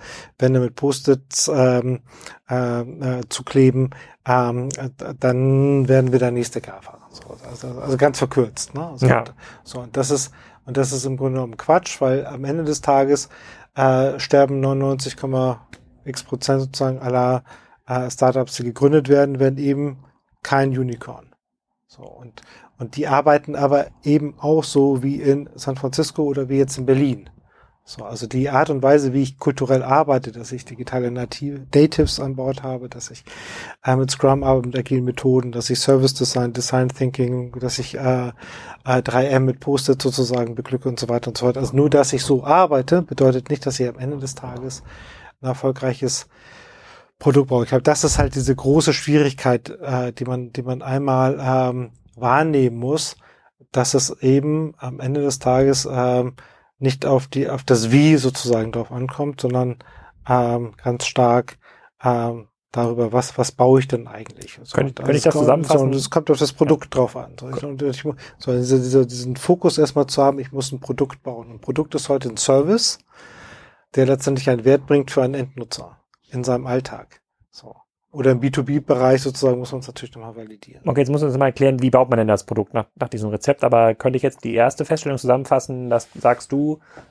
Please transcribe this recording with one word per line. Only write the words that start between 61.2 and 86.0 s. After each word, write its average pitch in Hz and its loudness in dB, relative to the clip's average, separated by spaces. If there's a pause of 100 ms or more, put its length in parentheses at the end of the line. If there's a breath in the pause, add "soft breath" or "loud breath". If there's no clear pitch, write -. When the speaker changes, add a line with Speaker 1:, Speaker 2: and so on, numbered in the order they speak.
Speaker 1:
ähm, 117 -2 (240)
darüber, 117 -2
was, 127 -2
was 120 -2
baue 131 6
ich 135 -4
denn 117 -4
eigentlich? - -20
So, - -8
Speaker 2:
Könnte, 135 -4
Speaker 1:
und - -10
Speaker 2:
könnte 143 2
ich - 2
Speaker 1:
also - -
Speaker 2:
das - -
Speaker 1:
es 156 4
kommt, 151 0
Speaker 2:
zusammenfassen? 151 4
Speaker 1:
so, 135 4
und 131 0
es 135 -2
kommt 160 0
auf 147 4
das 147 0
Produkt 151 0
Speaker 2:
Ja. 135 0
Speaker 1:
drauf 123 -2
an. - -16
So, 127 -16
ich, 127 -10
Speaker 2:
Gut. - -10
Speaker 1:
und 143 -10
ich 135 -4
mu-, 139 -6 (240 loud breath)
so, - -4
diese, 127 2
diese, 127 4
diesen 123 -8
Fokus 180 2
erstmal 143 2
zu 139 0
haben, 139 2
ich 131 -10
muss 135 -6
ein 131 -10
Produkt 131 -4
bauen. 117 -12
Ein 113 -20
Produkt 151 -4
ist 143 -6
heute 135 -2
ein 110 -12
Service, 147 2 (1000 loud breath)
der 131 4
letztendlich 135 0
einen 120 2
Wert 135 4
bringt 143 0
für 139 0
einen 131 0
Endnutzer 127 -10 (320)
in 123 -6
seinem 127 -2
Alltag. - -8 (300)
So. - -20 (380)
Oder 131 4
im 123 2
B 131 0
two 139 0
B-Bereich 131 2
sozusagen 131 0
muss 127 -12
man 131 -10
es - -16
natürlich 123 -16
nochmal 113 -18
validieren. 110 -20
Speaker 2:
Okay, 135 2
jetzt 131 2
muss 147 2
man 147 0
uns 127 -2
mal 139 4
erklären, 135 2
wie 127 2
baut 127 6
man 117 2
denn 110 2
das 104 2
Produkt 107 -4
nach, 110 -4 (100)
nach 120 -6
diesem 107 -6
Rezept? 104 -2
Aber 117 4
könnte 131 -2
ich 123 -2
jetzt - -2
die - -6
erste 127 2
Feststellung 147 -4
zusammenfassen, 127 0
dass, 117 0 (120)